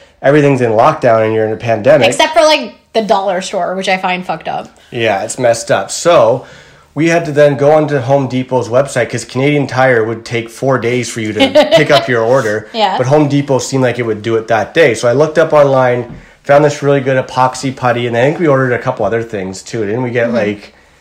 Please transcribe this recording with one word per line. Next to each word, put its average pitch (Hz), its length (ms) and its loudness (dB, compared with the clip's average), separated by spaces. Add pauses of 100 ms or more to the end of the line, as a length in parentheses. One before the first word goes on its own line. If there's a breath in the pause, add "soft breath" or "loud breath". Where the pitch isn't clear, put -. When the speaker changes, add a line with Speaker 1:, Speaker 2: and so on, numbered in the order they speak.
(240 loud breath)
Speaker 1:
everything's 139 380 4
in 117 100 0
lockdown 117 520 2
and 110 120 0
you're 110 100 0
in 107 80 -2
a 107 40 -6
pandemic. 117 500 2
Speaker 2:
Except 320 260 0
for, 339 80 2
like, 302 320 0 (200)
the 220 100 0
dollar 196 380 0
store, 180 340 -6
which 190 140 -4
I 185 100 0
find 180 260 -4
fucked 160 220 -8
up. - 220 -8 (200 soft breath)
Speaker 1:
Yeah, 110 340 -2
it's 113 140 -8
messed 117 320 0
up. 101 220 -2
So 131 560 2 (460 loud breath)
we 156 140 0
had 165 160 0
to 151 80 -8
then 143 240 4
go 143 160 4
onto 147 280 2
Home 135 280 0
Depot's 127 400 -2
website 123 420 -2
'cause 120 140 -8
Canadian 143 420 -2
Tire 123 380 0
would 113 220 -6
take 117 240 -8
four 131 280 -2
days 117 320 -4
for 117 120 -8
you 107 100 -6
to 101 80 -4
Speaker 2:
<laughs> 269 340 2
Speaker 1:
pick 151 160 4
up 143 200 2
your 120 120 0
order. 110 520 0
Speaker 2:
Yeah. 196 240 0
Speaker 1:
But 127 100 -2
Home 147 220 2
Depot 139 300 0
seemed 135 240 -2
like 120 140 0
it 123 60 -2
would 107 180 -4
do 113 140 -2
it 110 140 -2
that 107 240 -2
day. 147 200 4
So - 140 -2
I 117 60 2
looked 156 240 0
up 160 160 2
online, 131 640 2 (260 loud breath)
found 147 220 4
this 143 180 -2
really 143 160 2
good 131 160 -2 (100)
epoxy 127 480 -2
putty, 120 340 -2
and 117 100 -2
I 117 80 2
think 165 140 0
we 170 100 0
ordered 131 240 2
a 113 60 0
couple 123 260 -4
other 113 180 -2
things 95 400 -10
too. 113 220 -6
Didn't 113 180 -4
we 123 80 -6
get, 120 160 -2
Speaker 2:
Mm-hmm. 117 80 -4
Speaker 1:
like, 104 380 -4 (280 soft breath)